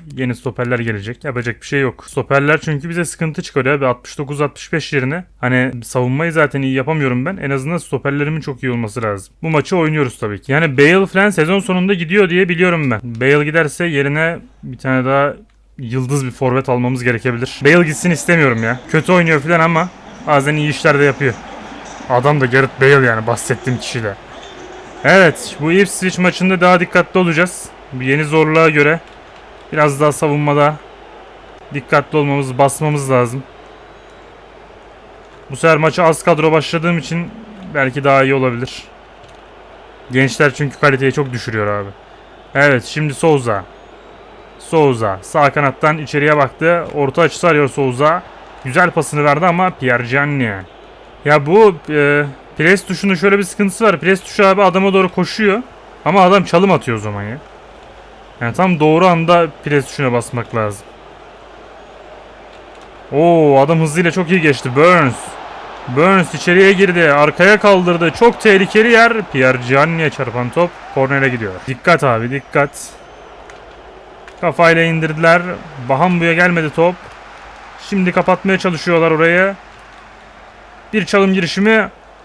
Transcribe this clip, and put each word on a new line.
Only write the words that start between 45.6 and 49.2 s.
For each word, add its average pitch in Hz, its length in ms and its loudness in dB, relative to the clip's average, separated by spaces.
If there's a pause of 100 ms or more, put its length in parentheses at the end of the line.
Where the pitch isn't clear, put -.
içeriye 151 380 0
baktı. 160 480 0 (100)
Orta 143 280 0
açısı 165 260 0
arıyor 147 200 2
Souza. 143 540 -2 (420)
Güzel 165 260 0
pasını 147 340 -2